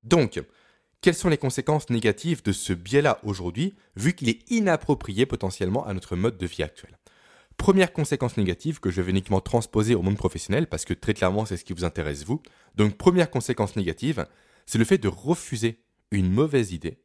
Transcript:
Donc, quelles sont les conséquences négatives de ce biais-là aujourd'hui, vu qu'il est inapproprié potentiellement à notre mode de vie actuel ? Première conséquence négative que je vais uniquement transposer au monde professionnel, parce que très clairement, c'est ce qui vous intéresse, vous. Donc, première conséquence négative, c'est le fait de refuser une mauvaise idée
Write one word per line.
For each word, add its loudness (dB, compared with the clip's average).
Donc, 2
quelles 4
sont 0
les 2
conséquences -2
négatives 0
de 0
ce -4
biais-là 2
aujourd'hui, -4
vu 0
qu'il 0
est -4
inapproprié 2
potentiellement -2
à -6
notre -6
mode -2
de -6
vie -6
actuel ? -12
Première 4
conséquence -2
négative -2
que -2
je -2
vais -2
uniquement 2
transposer 0
au 2
monde 0
professionnel, -2
parce -6
que -4
très -2
clairement, 0
c'est -6
ce -14
qui -10
vous -6
intéresse, -4
vous. -4
Donc, 2
première 4
conséquence -2
négative, -2
c'est -4
le 4
fait 4
de 0
refuser -4
une 2
mauvaise 2
idée -8